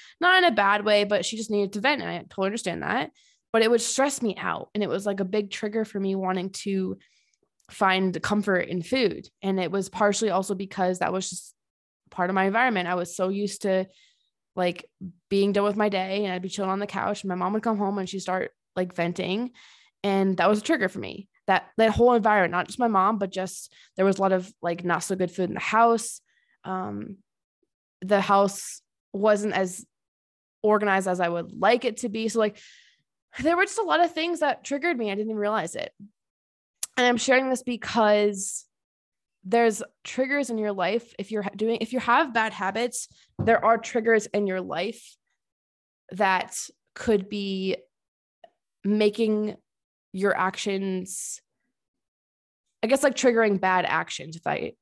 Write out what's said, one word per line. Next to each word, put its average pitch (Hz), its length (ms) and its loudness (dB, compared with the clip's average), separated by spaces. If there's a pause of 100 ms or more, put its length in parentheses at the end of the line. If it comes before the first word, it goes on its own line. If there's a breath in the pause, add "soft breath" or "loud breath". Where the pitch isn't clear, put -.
(200 loud breath)
not 359 180 6
in 359 60 6
a 339 100 4
bad 202 300 2
way, 208 180 4
but 202 220 0
she - 120 -6
just 220 140 -8
needed 202 220 0
to 214 80 -6
vent, 269 200 0
and 170 80 -6
I 170 100 -6
totally - 280 -4
understand 196 380 -6
that. 269 260 -2 (420 soft breath)
But 226 100 4
it 226 80 4
would 240 100 6
stress 269 420 -2
me 214 160 -2
out, 180 340 -6
and 208 120 -2
it 170 40 -2
was, 190 180 -4
like, 196 120 -2
a 196 60 -2
big 202 260 -2
trigger 220 340 -4
for 208 140 -8
me 190 160 -2
wanting 185 360 -2
to 190 460 -4 (760 soft breath)
find 185 500 2
comfort 202 460 0
in 175 140 -4
food. 247 460 -2 (140)
And 190 160 -2
it 175 140 -2
was 190 160 -4
partially 208 420 2
also 190 240 0
because 185 460 -2
that 175 120 0
was 185 160 -4
just - 260 -14 (560)
part 180 200 -2
of 190 40 -2
my 190 100 2
environment. 202 440 2
I 180 60 -2
was 180 220 -4
so 185 140 0
used 196 320 -4
to, 190 240 0 (680 soft breath)
like, 180 340 -2 (400)
being 196 220 4
done 202 140 2
with 208 120 0
my 214 120 2
day, 196 360 -2
and 190 80 -2
I'd 180 100 -4
be 190 60 -8
chilling 190 220 -4
on 190 80 -2
the 208 80 -4
couch, 202 360 -4
and 202 60 -8
my 180 60 -4
mom 185 200 -2
would 220 100 -4
come 220 140 0
home 202 200 -2
and 185 100 -4
she'd 196 120 -8
start, 185 320 -4 (240)
like, 180 180 -4
venting. 180 560 -2 (540 soft breath)
And 190 320 2
that 175 120 4
was 208 120 4
a - 20 -8
trigger 247 260 2
for - 120 -10
me. 104 260 -10 (200)
That, 190 220 2 (100)
that 220 120 6
whole 240 240 6
environment, 208 380 4
not 175 140 -2
just - 120 -12
my 247 80 2
mom, 208 320 2
but 196 140 -4
just - 400 -8 (240 soft breath)
there 185 80 2
was 196 140 2
a 190 40 0
lot 190 80 4
of, 185 220 0 (100)
like, 175 220 -4
not 175 180 0
so 190 140 -4
good 180 160 -2
food 185 160 -2
in - 60 -8
the - 60 -8
house. 226 600 2 (440)
Um, 196 520 -8 (840)
the 196 180 2
house 196 600 0 (300)
wasn't 208 420 2
as 185 300 -4 (760)
organized 202 460 2
as 180 100 0
I 175 100 0
would 170 240 -4
like 226 320 2
it 226 140 -4
to 247 100 -6
be. 220 200 -4
So, 226 100 -2
like, 214 200 0 (840 loud breath)
there 320 160 2
were 370 80 4
just 403 160 -2
a - 20 0
lot 320 180 2
of 339 120 2
things 330 280 -2
that 285 220 0
triggered 285 340 -2
me. 220 140 -2
I 196 60 -4
didn't 214 140 -4
even 220 100 -4
realize 202 340 -2
it. - 180 -8 (1040)
And 247 100 2
I'm 247 100 4
sharing 262 340 2
this 254 140 -2
because 208 1000 0 (800)
there's 220 400 2 (220)
triggers 269 460 -2
in 226 80 -2
your 208 140 -2
life. 196 460 -2
If 196 140 -10
you're 208 100 -2
ha-, 190 140 -6
doing, 220 240 0
if 233 120 -6
you 254 60 -2
have 254 340 2
bad 220 200 0
habits, 220 560 -4 (300 soft breath)
there 226 260 4
are 226 120 6
triggers 220 500 0
in 208 200 -2
your 185 140 -2
life 185 560 -8 (960)
that 190 440 0 (380)
could 202 340 0
be 190 480 -4 (1080)
making 214 720 2 (560)
your 190 240 0
actions, 190 1040 -4 (1400)
I 220 60 0
guess, 269 160 4
like, 277 100 4
triggering 226 460 4
bad 185 240 2
actions, 160 500 -4
if 165 100 -16
I, 151 120 -2
if - 260 -8